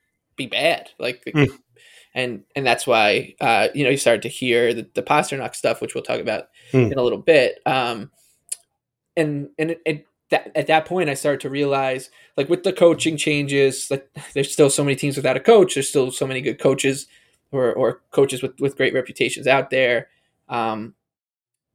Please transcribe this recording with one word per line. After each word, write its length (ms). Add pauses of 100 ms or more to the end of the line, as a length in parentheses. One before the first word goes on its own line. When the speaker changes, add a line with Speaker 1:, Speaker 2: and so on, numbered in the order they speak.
(380)
Speaker 1:
be 100
bad, 420 (100)
like, 260
they 80
Speaker 2:
Mm. 160
Speaker 1:
could, 100 (560)
and, 280 (120)
and 100
that's 220
why, 540
uh, 340
you 80
know, 80
you 60
started 260
to 60
hear 440
the, 220
the 80
Pasternak 520
stuff, 260
which 140
we'll 80
talk 160
about 300 (240)
Speaker 2:
Mm. 180
Speaker 1:
in 80
a 40
little 160
bit. 460
Um, 460 (1080)
and, 320 (100)
and 120
it, 140
it, 220 (240)
that, 240
at 120
that 180
point, 240
I 60
started 260
to 80
realize, 600 (280)
like, 120
with 140
the 100
coaching 440
changes, 720
like, 180 (240)
there's 180
still 180
so 140
many 120
teams 220
without 200
a 20
coach. 360
There's 140
still 220
so 160
many 140
good 180
coaches 480 (440)
or, 220
or 280 (100)
coaches 320
with, 180
with 160
great 160
reputations 540
out 240
there. 380 (400)
Um, 440 (800)